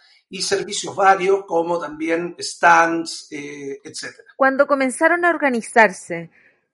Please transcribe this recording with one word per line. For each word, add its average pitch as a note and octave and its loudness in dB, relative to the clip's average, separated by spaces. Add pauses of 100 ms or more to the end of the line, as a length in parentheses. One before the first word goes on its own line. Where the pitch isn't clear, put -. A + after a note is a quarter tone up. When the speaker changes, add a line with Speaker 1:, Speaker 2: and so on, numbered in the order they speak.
(320)
Speaker 1:
y F#3 -10
servicios F#3+ -4
varios F#3+ 2
como E3+ -2
también E3 -6
stands, E3 2
eh, C#3+ -12
etcétera. - -16
Speaker 2:
Cuando C4+ 2
comenzaron D4 0
a E4+ 4
organizarse, A3 0 (440)